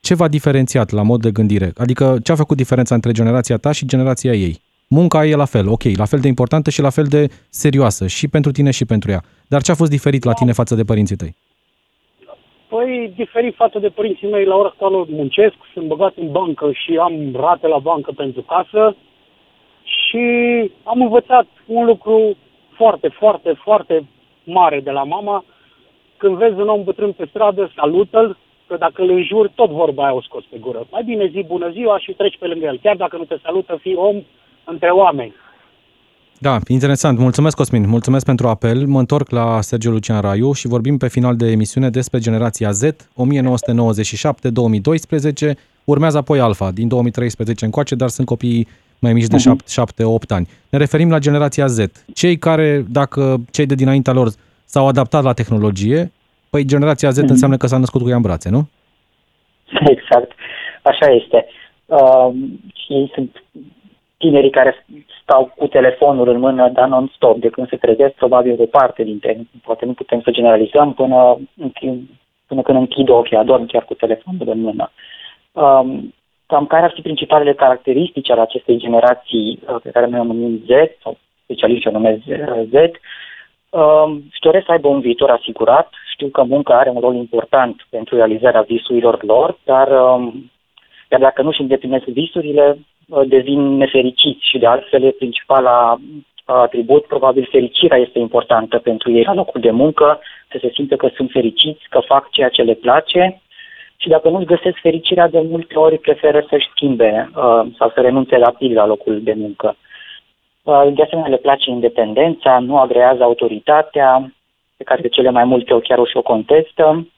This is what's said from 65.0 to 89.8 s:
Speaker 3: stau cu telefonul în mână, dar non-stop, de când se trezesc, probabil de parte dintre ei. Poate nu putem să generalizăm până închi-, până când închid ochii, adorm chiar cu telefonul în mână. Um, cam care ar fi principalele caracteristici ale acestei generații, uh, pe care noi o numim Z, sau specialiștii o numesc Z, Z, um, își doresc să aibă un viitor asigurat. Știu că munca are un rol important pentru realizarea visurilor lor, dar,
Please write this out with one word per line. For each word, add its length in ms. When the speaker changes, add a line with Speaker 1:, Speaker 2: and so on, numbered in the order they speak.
Speaker 3:
stau 340
cu 100
telefonul 640
în 100
mână, 300
dar 200
non-stop, 520
de 80
când 200
se 80
trezesc, 380
probabil 420
de 80
parte 380
dintre 260
ei. 200
Poate 220
nu 80
putem 280
să 100
generalizăm 640
până 440
închi-, 520
până 160
când 160
închid 300
ochii, 280
adorm 300
chiar 180
cu 100
telefonul 540
în 120
mână. 300
Um, 640
cam 200
care 180
ar 100
fi 60
principalele 540
caracteristici 760
ale 100
acestei 380
generații, 800
uh, 140
pe 80
care 160
noi 140
o 40
numim 420
Z, 20
sau 140
specialiștii 460
o 20
numesc 280
Z, 100
Z, 40
um, 600
își 100
doresc 240
să 80
aibă 160
un 120
viitor 300
asigurat. 640
Știu 160
că 140
munca 360
are 120
un 100
rol 140
important 760
pentru 260
realizarea 440
visurilor 640
lor, 420
dar, 240